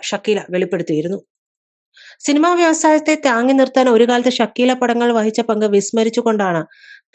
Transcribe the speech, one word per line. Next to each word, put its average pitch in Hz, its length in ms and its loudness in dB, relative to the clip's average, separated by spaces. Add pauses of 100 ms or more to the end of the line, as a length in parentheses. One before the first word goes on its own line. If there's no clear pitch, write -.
ഷക്കീല 202 460 -4
വെളിപ്പെടുത്തിയിരുന്നു. 175 760 -4 (960)
സിനിമാ 302 340 2
വ്യവസായത്തെ 311 720 2
താങ്ങി 247 280 2
നിർത്താൻ 262 360 2
ഒരു 233 200 4
കാലത്ത് 247 200 0
ഷക്കീല 247 440 0
പടങ്ങൾ 240 380 0
വഹിച്ച 220 300 -2
പങ്ക് 214 240 -2
വിസ്മരിച്ചുകൊണ്ടാണ് 208 1000 0 (500)